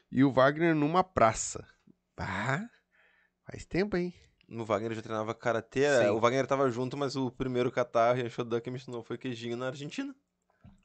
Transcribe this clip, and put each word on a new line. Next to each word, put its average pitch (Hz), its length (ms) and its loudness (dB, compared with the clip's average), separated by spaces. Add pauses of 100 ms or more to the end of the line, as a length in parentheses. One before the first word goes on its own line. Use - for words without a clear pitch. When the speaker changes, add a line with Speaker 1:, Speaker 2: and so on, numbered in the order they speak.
(120)
Speaker 1:
e 123 120 4
o 143 80 4
Wagner 147 440 4
numa 156 280 2
praça. - 640 2 (560)
Ah, 107 380 -4 (920)
faz 117 140 -16
tempo, 190 320 -4
hein? 175 160 -4 (340)
Speaker 2:
O 117 160 -10
Wagner 110 300 0
já 110 80 -8
treinava 107 340 -4
karatê, 120 500 -2
é, 139 180 4
Speaker 1:
Sim. 104 80 4
Speaker 2:
o 110 100 0
Wagner 127 260 2
tava 139 240 2
junto, 127 240 -4
mas 139 220 -4
o 131 140 -2
primeiro 127 420 -2
catar, 120 460 2
o 120 100 -4
Shodan 117 320 -4
que 127 100 -10
me 127 60 -8
ensinou 123 260 -10
foi 120 140 -8
queijinho 120 400 -8
na 127 120 -6
Argentina. 151 460 -10 (720)